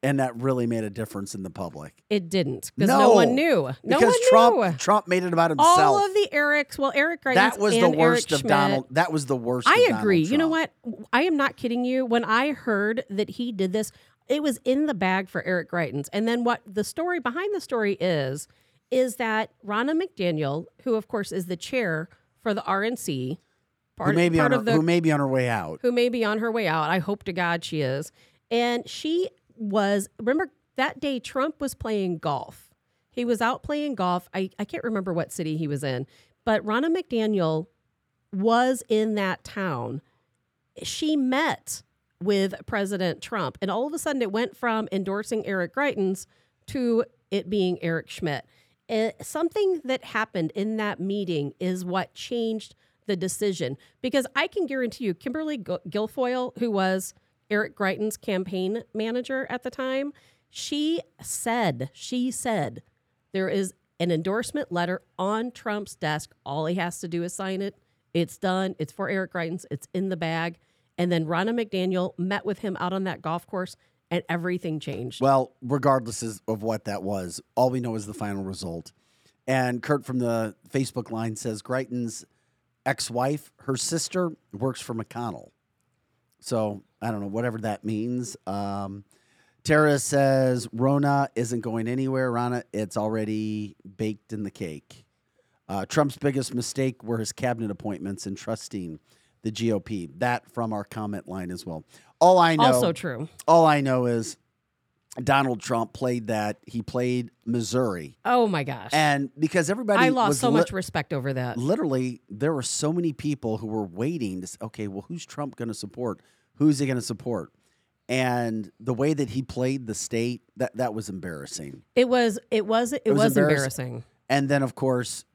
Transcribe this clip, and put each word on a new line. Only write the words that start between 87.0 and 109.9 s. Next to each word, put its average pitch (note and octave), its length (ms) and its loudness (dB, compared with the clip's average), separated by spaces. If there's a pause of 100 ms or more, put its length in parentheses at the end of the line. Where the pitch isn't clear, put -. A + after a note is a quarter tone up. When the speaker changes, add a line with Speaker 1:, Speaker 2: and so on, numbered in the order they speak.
Speaker 1:
I A2+ 80 -2
don't G#2+ 100 -4
know, G2+ 80 -6
whatever A2+ 300 -4
that G#2+ 260 -4
means. A#2+ 520 -4 (100)
Um, G2+ 580 -6 (600)
Tara D3+ 340 4
says, C3+ 720 2
"Ronna C#3 640 2
isn't A#2 280 -2
going A2+ 260 -4
anywhere. C3 420 -2
Ronna, A#2+ 420 -2
it's G#2 240 -4
already G#2+ 800 -4 (200)
baked G#2+ 360 -6
in G#2 100 -8
the G2 80 -6
cake." - 540 -14 (640)
Uh, G2+ 180 -4
Trump's C#3+ 320 0
biggest C3+ 360 -2
mistake B2 480 -4
were A2+ 160 -4
his A2 140 -6
cabinet A#2 380 -4
appointments G2 560 -8
and G2 100 -8
trusting F#2 640 -10 (420)
the A2 80 -4
G A2+ 220 0
O G2+ 80 0
P. F#2+ 260 -8 (120)
That A#2+ 320 -2
from A2+ 240 -4
our G#2 100 -4
comment G#2 440 -8
line F2+ 220 -8
as F2+ 140 -10
well. D#2+ 200 -10 (360)
All F3+ 180 8
I E3 180 6
know, A3+ 80 6
Speaker 2:
Also G#3 280 4
true. D3 360 -6 (200)
Speaker 1:
all E3 160 10
I D3 160 6
know C3 260 2
is A#2 300 -2 (840)
Donald C3+ 380 4
Trump A2+ 340 -2
played B2 320 -2
that. G#2+ 400 -2
He A2+ 160 -6
played B2 480 -2 (160)
Missouri. A2+ 800 -2
Speaker 2:
Oh, A#3+ 220 4
my E3 180 0
gosh. A#2+ 280 -8
Speaker 1:
And C#3+ 460 4
because D#3 320 2
everybody G#3+ 360 4